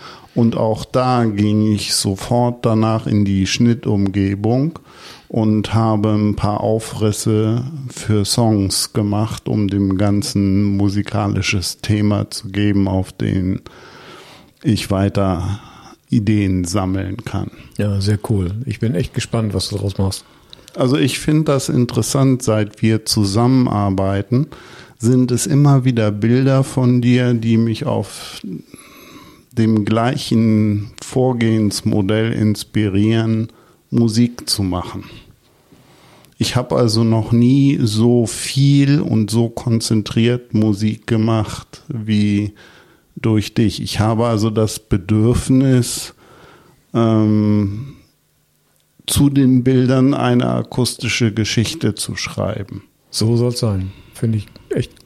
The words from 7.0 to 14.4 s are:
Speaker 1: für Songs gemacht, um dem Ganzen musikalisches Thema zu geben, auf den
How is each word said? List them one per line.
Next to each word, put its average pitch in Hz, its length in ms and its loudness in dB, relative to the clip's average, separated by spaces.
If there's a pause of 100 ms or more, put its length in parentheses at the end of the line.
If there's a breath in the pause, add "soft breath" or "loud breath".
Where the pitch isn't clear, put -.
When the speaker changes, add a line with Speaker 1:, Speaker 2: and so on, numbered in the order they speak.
Speaker 1:
für 104 360 -2
Songs 107 680 0
gemacht, 107 540 -2
um 110 200 0
dem 98 300 0
Ganzen 101 800 0
musikalisches 101 1040 -2
Thema 104 500 0
zu - 180 -12
geben, 101 380 2
auf 95 240 -2
den 95 500 -2 (1040 loud breath)